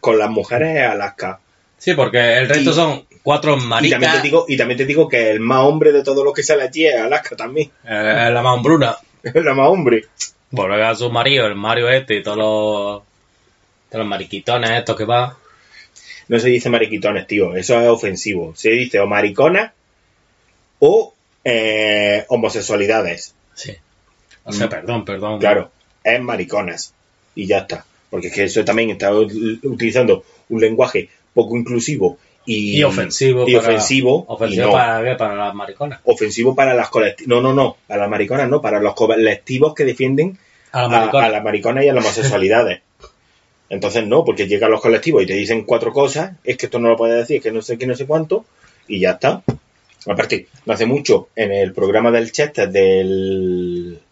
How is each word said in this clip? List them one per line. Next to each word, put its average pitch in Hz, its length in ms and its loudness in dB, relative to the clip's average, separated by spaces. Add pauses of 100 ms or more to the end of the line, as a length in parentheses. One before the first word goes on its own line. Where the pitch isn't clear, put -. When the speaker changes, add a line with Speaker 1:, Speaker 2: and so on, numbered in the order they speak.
Speaker 1:
con 113 180 2
las 107 120 0
mujeres 123 460 -2
es 143 60 0
Alaska. 101 580 -6 (380)
Speaker 2:
Sí, 180 160 -2
porque 123 240 2 (200)
el 127 100 0
resto 143 220 2
Speaker 1:
Y - 40 2
Speaker 2:
son 156 300 0 (180)
cuatro 147 340 0
Speaker 1:
Y 131 40 -2
también 120 300 0
te 120 80 0
Speaker 2:
maricas. 160 240 2
Speaker 1:
digo, 156 260 2
y 139 80 -2
también 120 220 -2
te 135 80 0
digo 143 220 2
que 113 220 2
el 107 100 0
más 127 200 2
hombre 151 320 4
de 139 100 4
todos 139 220 0
los 139 100 0
que 147 80 -4
sale 143 220 0
allí 147 220 0
es 143 100 2
Alaska 123 400 -2
también. 143 340 -6 (180)
Speaker 2:
Eh, 107 400 0
es 120 60 0
la 120 80 -2
más 127 140 2
hombruna. 139 460 2
Speaker 1:
<laughs> - 40 -20 (160)
Es 131 120 -12
la 156 180 2
más 135 160 4
hombre. 135 380 2 (440)
Speaker 2:
Pues 104 180 -4
luego 104 140 0
a 113 120 0
su 120 160 -4
marido, 120 360 0
el 104 80 -4
Mario 117 360 -2
este 131 260 0
y 95 60 -4
todos 104 160 -6
los, 107 640 -2 (880)
todos 110 100 -10
los 107 60 -4
mariquitones 101 640 -4
estos 117 260 -2
que 107 80 -6
van. 123 280 0 (960)
Speaker 1:
No 117 100 2
se 117 100 2
dice 123 220 2
mariquitones, 107 560 -2
tío. 92 280 -2
Eso 92 240 0
es 120 100 4
ofensivo. 95 680 -2
Se 110 140 0
dice 123 280 0
o 101 80 2
mariconas 127 640 0 (1080)
o, 202 340 4 (320)
eh, 107 840 0
homosexualidades. 107 1080 -2 (200)
Speaker 2:
Sí. - 220 -16 (680)
O - 100 -12
sea, 110 140 -2
Speaker 1:
Mm. - 20 -4
Speaker 2:
perdón, 113 340 -6
perdón. 104 340 -6
Speaker 1:
Claro, 101 320 2 (320)
es 117 200 2
mariconas. 107 720 -6 (400)
Y 101 120 -10
ya 98 120 2
está. - 260 -10 (240)
Porque 90 200 -8
es 85 40 -12
que 101 120 -2
eso 101 200 -2
también 113 240 0
está 101 260 -2
u-, 104 60 4 (440)
utilizando 113 600 0 (240)
un 113 140 -2
lenguaje 113 480 0 (240)
poco 117 240 0
inclusivo 120 580 -2 (300)
y, 104 320 -2
Speaker 2:
Y 147 60 4
ofensivo 127 600 2
Speaker 1:
y 127 80 4
Speaker 2:
para, 113 140 4
Speaker 1:
ofensivo, 127 580 2
Speaker 2:
ofensivo 110 360 -2
Speaker 1:
y - 40 2
no. 104 60 4
Speaker 2:
para, 113 320 2
¿qué? 127 120 0
Para 107 200 -4
las 101 180 -6
mariconas. 104 500 -10
Speaker 1:
Ofensivo 113 520 2
para 135 180 4
las 123 140 0
colectivas. 110 400 -2
No, 120 120 4
no, 131 120 2
no. 135 240 2 (100)
Para 101 160 -4
las 101 80 -4
mariconas 110 380 -2
no. 143 140 0
Para 104 180 0
los 104 140 0
colectivos 113 800 0
que 151 100 0
defienden 135 540 -2 (340)
Speaker 2:
A 127 100 -2
las 123 40 0
Speaker 1:
a, - 20 0 (120)
Speaker 2:
mariconas. 113 280 2
Speaker 1:
a 110 40 0
las 107 120 -4
mariconas 113 400 0
y 143 40 8
a 139 40 4
las 123 120 2
homosexualidades. 107 760 2 (180)
<laughs> - 680 -20
Entonces 101 380 -4
no, 135 180 2
porque 104 240 -2
llegan 104 240 2
los 107 80 0
colectivos 113 420 2
y 92 40 0
te 95 80 -4
dicen 104 300 -2
cuatro 113 280 0
cosas, 139 400 0 (100)
"Es 123 140 -4
que - 100 -8
esto 120 140 -4
no 117 80 2
lo 117 80 4
puedes 117 220 2
decir, 117 180 -2
es 113 80 -2
que 110 80 -2
no 110 100 -6
sé 98 160 -6
qué, 127 80 -6
no 127 80 -2
sé 131 120 -8
cuánto", 160 380 -2 (440)
y 104 100 -6
ya 90 140 0
está. 175 300 -2 (640)
Aparte, 104 400 -4 (180)
no 113 60 -2
hace 110 140 0
mucho, 123 500 0
en 104 160 -2
el 98 200 0
programa 107 380 2
del 117 220 0
Chester, 147 380 -2
del, 95 1300 0 (100)